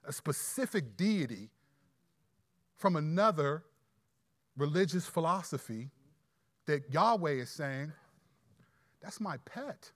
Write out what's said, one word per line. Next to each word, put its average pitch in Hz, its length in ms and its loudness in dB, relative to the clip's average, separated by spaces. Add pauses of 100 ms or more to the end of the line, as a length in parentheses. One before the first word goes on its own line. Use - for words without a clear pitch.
a 143 80 -8
specific 147 840 -2
deity 139 540 0 (1300)
from 190 180 4
another 156 680 2 (920)
religious 160 500 2
philosophy 156 840 -2 (760)
that 147 260 0
Yahweh 175 400 4
is 127 180 -2
saying, 143 420 -6 (1080)
"That's - 200 -14
my 170 180 -4
pet." - 580 -12